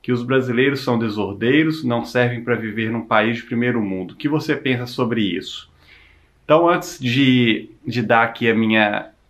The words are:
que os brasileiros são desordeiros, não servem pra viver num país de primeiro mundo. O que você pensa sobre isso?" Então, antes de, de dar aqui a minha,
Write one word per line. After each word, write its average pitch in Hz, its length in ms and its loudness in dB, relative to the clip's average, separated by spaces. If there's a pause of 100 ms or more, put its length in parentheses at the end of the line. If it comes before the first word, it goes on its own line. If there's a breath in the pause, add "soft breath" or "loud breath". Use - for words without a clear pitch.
que - 120 -4
os 120 100 -2
brasileiros 131 600 0
são 120 120 0
desordeiros, 113 840 0
não 117 220 -2
servem 120 360 -2
pra 120 140 -2
viver 110 340 -6
num 117 120 -4
país 113 360 0
de 117 60 -12
primeiro 120 380 -2
mundo. 95 300 -6
O - 40 -20
que - 140 -4
você 151 240 -2
pensa 127 320 -2
sobre 117 360 -2
isso?" 85 480 -6 (760 soft breath)
Então, 160 240 6
antes - 280 -2
de, 127 720 2 (180)
de 120 160 -4
dar 117 220 4
aqui 117 260 -2
a 110 60 2
minha, 107 540 2 (200)